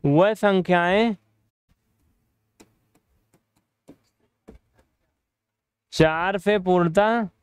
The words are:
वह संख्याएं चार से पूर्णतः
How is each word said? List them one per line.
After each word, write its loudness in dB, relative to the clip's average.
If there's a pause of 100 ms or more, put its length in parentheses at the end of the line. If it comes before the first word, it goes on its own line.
वह 2
संख्याएं 0 (4000)
चार 0
से -2
पूर्णतः 0 (160)